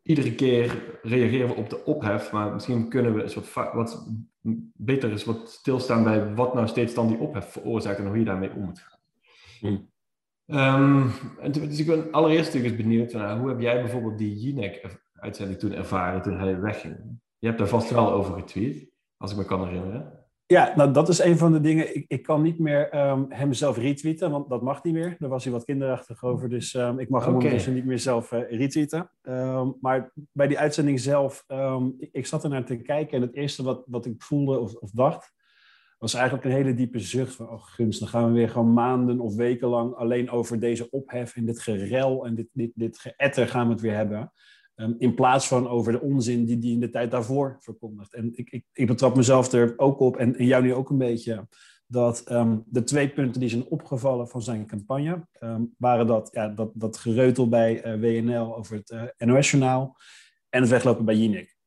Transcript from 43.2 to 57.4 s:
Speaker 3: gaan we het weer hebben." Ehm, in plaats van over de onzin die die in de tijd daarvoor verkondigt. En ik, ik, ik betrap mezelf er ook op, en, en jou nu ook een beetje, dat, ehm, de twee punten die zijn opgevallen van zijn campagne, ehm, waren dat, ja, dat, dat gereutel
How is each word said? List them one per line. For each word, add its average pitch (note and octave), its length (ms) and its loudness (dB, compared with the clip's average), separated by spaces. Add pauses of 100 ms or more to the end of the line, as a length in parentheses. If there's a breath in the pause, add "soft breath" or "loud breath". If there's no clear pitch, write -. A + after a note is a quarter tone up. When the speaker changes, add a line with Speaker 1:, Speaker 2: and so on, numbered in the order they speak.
Speaker 3:
gaan A#2+ 200 0
we A#2+ 60 2
het G2+ 80 -2
weer A2 140 0
hebben." G#2+ 360 -4 (440 soft breath)
Ehm, A2+ 220 -4
in B2 160 2
plaats C3 340 2
van B2+ 200 2
over A#2 240 0
de B2 100 0
onzin B2 440 0
die A#2 120 0
die A#2 160 -2
in A#2+ 60 2
de A#2+ 100 -2
tijd A#2 220 -2
daarvoor C3 480 -2
verkondigt. G#2+ 540 -16
En A#2 200 -6
ik, - 160 -12
ik, A#2+ 240 -12
ik B2+ 140 0
betrap B2 280 2
mezelf B2+ 360 6
er A#2+ 260 4
ook C#3 220 2
op, B2+ 180 4
en, B2 180 2
en B2 100 0
jou B2+ 180 6
nu B2+ 100 4
ook B2+ 160 -4
een C#3 80 2
beetje, A#2 500 -2 (400 soft breath)
dat, A#2+ 320 2
ehm, A#2 460 2
de B2 180 0
twee C#3+ 260 0
punten C3 300 -2
die B2 100 0
zijn A#2 160 -2
opgevallen C3 600 -2
van - 140 -8
zijn G#2+ 240 -6
campagne, C#3+ 640 -6
ehm, A2+ 300 -8 (160)
waren A#2+ 300 2
dat, A2 240 0
ja, G#2+ 160 -4
dat, G#2+ 260 -6
dat A2 240 -6
gereutel B2 520 2